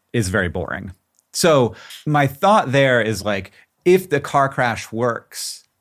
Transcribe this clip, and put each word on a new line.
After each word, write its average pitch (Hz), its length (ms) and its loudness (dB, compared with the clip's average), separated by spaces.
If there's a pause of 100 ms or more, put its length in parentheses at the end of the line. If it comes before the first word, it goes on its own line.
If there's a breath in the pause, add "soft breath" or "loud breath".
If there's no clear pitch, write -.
(140)
is 107 160 0
very 92 200 0
boring. 90 420 -8 (420)
So 135 420 2 (300 loud breath)
my 143 220 2
thought 190 440 2
there 131 300 4
is, 107 220 -4
like, 98 280 -4 (320 soft breath)
if 185 260 4
the 143 120 0
car 139 280 0
crash 120 420 -4
works, - 720 -6 (180)